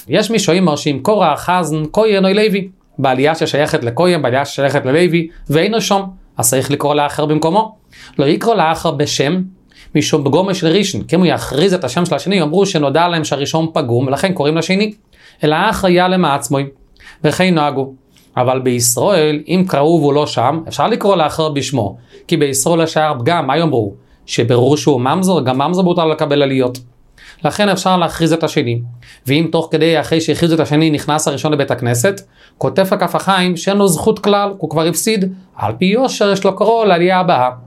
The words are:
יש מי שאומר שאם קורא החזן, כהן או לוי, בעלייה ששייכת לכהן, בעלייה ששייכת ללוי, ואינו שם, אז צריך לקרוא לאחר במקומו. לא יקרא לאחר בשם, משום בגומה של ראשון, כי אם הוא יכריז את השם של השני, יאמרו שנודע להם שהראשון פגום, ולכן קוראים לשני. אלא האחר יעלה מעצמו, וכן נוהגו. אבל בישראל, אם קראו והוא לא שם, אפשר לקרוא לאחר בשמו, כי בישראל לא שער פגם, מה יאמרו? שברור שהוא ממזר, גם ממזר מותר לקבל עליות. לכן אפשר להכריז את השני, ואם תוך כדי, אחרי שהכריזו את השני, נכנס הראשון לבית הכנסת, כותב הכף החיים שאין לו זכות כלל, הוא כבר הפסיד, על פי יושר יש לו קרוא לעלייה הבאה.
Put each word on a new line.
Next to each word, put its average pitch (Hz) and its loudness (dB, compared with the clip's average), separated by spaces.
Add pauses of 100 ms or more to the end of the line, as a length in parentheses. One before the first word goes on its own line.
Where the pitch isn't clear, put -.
יש 196 0
מי 226 0
שאומר 170 2
שאם 143 -2
קורא 190 2
החזן, 160 -2 (100)
כהן 208 2
או 190 2
לוי, 202 0 (300)
בעלייה 135 2
ששייכת 151 -2
לכהן, 165 0
בעלייה 131 0
ששייכת 139 -2
ללוי, 165 2 (220)
ואינו 202 0
שם, 196 0 (340)
אז 120 -2
צריך 131 0
לקרוא 143 0
לאחר 147 0
במקומו. 160 0 (420)
לא 147 2
יקרא 202 2
לאחר 165 0
בשם, 147 -2 (520)
משום 151 0
בגומה 175 0
של 165 -2
ראשון, 165 0
כי - -2
אם 180 4
הוא 180 4
יכריז 139 0
את 170 -2
השם 175 -2
של 160 -2
השני, 170 -2
יאמרו 175 0
שנודע 156 0
להם 165 -2
שהראשון 156 -2
פגום, 127 0
ולכן 139 -2
קוראים 156 -2
לשני. 190 -2 (520)
אלא 151 2
האחר 190 0
יעלה 180 2
מעצמו, 139 0 (640)
וכן 180 2
נוהגו. 139 0 (420)
אבל 127 2
בישראל, 147 0
אם 185 2
קראו 151 2
והוא 143 2
לא 147 2
שם, 143 0
אפשר - -2
לקרוא 202 2
לאחר 156 0
בשמו, 127 -4 (320)
כי - 0
בישראל 143 0
לא 160 2
שער 156 0
פגם, 151 0
מה 139 0
יאמרו? 123 0 (320)
שברור 123 2
שהוא 139 2
ממזר, 170 0
גם 127 -2
ממזר 175 0
מותר 175 2
לקבל 147 0
עליות. 131 0 (640)
לכן 202 0
אפשר 185 0
להכריז 165 0
את 160 -2
השני, 120 -2 (460)
ואם 147 0
תוך 165 -2
כדי, 160 2
אחרי 165 -2
שהכריזו 160 0
את 160 2
השני, 151 2
נכנס 151 -2
הראשון 139 -2
לבית 139 0
הכנסת, 123 -2 (380)
כותב 135 0
הכף 180 -2
החיים 180 0
שאין 202 -2
לו 202 2
זכות 202 0
כלל, 202 0
הוא 156 -8
כבר 160 0
הפסיד, 190 -2 (220)
על 104 -4
פי 185 0
יושר 208 0
יש 190 -2
לו 190 0
קרוא 226 2
לעלייה 180 2
הבאה. 147 2 (160)